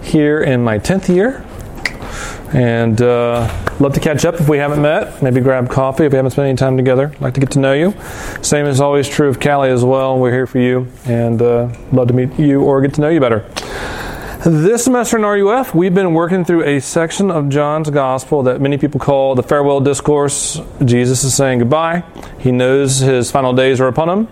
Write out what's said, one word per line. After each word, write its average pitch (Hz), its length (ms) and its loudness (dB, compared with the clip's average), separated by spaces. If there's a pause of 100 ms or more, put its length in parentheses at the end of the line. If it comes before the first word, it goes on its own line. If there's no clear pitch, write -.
here 151 340 2
in 127 240 0
my 110 140 0
tenth 185 320 -2
year. 196 340 0 (1080)
And, 117 480 2
uh, 120 520 0 (240)
love 139 180 2
to 165 40 0
catch 151 240 0
up 170 120 0
if 151 120 0
we 147 120 2
haven't 147 220 -2
met. 156 400 -2
Maybe 127 200 2
grab 127 280 0
coffee 135 360 0
if 135 80 2
we - 20 2
haven't 131 160 2
spent 139 160 0
any 131 80 0
time 131 220 0
together. 131 420 2
Like 131 140 -4
to 135 80 0
get 131 100 0
to 139 80 2
know 135 140 2
you. 170 200 0 (480)
Same 147 240 0
is 135 140 0
always 143 300 2
true 147 180 2
of 127 140 0
Callie 139 280 2
as 123 140 2
well. 131 340 2
We're 127 140 2
here 127 160 0
for 127 120 -4
you 127 280 0 (200)
and, 117 340 0
uh, 120 260 2 (240)
love 127 160 2
to 123 60 2
meet 127 260 -2
you 139 220 4
or 139 180 2
get 139 140 0
to 147 80 -2
know 147 80 2
you 165 100 2
better. 113 240 0 (1000)
This 170 400 2
semester 240 320 0
in 214 80 0
R 208 100 0
U 202 160 2
F, 254 240 -2
we've 175 200 2
been 185 180 2
working 170 320 0
through 170 180 2
a 143 160 0
section 170 520 -2
of 147 180 -2
John's 147 400 0
Gospel 135 540 0
that 127 180 0
many 139 160 0
people 143 220 -2
call 135 360 2
the 123 80 0
Farewell 143 380 2
Discourse. 143 800 -2 (240)
Jesus 123 400 2
is 123 80 -2
saying 131 260 0
goodbye. 165 440 0 (340)
He 127 140 0
knows 131 480 2
his 131 300 2
final 131 220 0
days 127 300 2
are 131 60 2
upon 151 220 0
him. 214 220 0